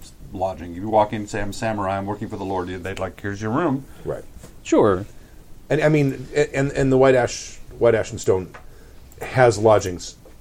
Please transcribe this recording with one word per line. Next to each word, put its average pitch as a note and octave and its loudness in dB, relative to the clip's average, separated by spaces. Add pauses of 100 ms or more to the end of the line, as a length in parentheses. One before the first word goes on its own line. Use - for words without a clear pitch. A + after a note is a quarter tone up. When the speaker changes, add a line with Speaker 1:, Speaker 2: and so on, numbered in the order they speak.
(340)
Speaker 1:
lodging. F#2 -6
If E2+ -12
you G2+ -8
walk G#2+ 2
in G#2+ -6
and G#2 -12
say, G#2 -6
"I'm G2+ -4
samurai, G2+ -4
I'm G2 -6
working G#2 -6
for G#2+ -10
the G2 -10
Lord," F#2 -4
they'd F#2 -8
like, F#2 -8
"Here's G2+ -8
your A2 -4
room." C#3 -2 (180)
Speaker 2:
Right. - -8 (360)
Speaker 3:
Sure. G#2 4 (640)
Speaker 2:
And, D3 2
I D3+ 4
mean, C#3 2
a-, D3 0
and, C#3 0
and C#3 0
the C3 6
White C3 8
Ash, - -2 (240)
White A#2 4
Ashen G#2 -4
Stone F#2+ 0 (720)
has A#2+ 4
lodgings G2 2 (260)